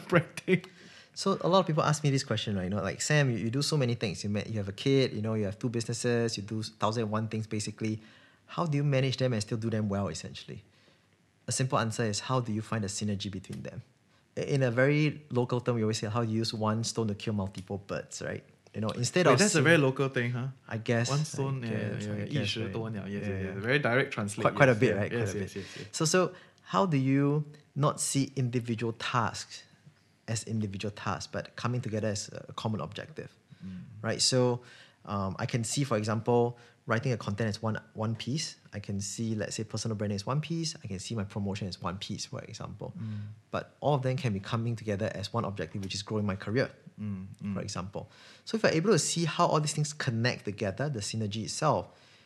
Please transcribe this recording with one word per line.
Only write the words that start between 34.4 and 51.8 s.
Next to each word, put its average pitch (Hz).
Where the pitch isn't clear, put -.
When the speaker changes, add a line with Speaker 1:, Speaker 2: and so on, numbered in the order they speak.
Speaker 2:
um, 98
I 107
can 117
see, 139
for 117
example, 117
writing 117
a 110
content 107
as -
one, 110
one 110
piece. 135
I 107
can 101
see, 110
let's 104
say, 107
personal 110
branding 104
as 98
one 135
piece. 165
I 110
can 95
see -
my 104
promotion 98
as 87
one 90
piece, -
for -
example. 107
Speaker 1:
Mm. 107
Speaker 2:
But -
all 147
of 127
them 131
can 123
be 95
coming 117
together 104
as 101
one 113
objective, 98
which 95
is 101
growing 107
my 95
career, 110
Speaker 1:
Mm, 98
mm. 101
Speaker 2:
for 95
example. 90
So -
if 220
you're -
able 175
to 170
see 165
how 165
all 156
these 151
things 151
connect 117
together, 104
the 123
synergy 107
itself, 107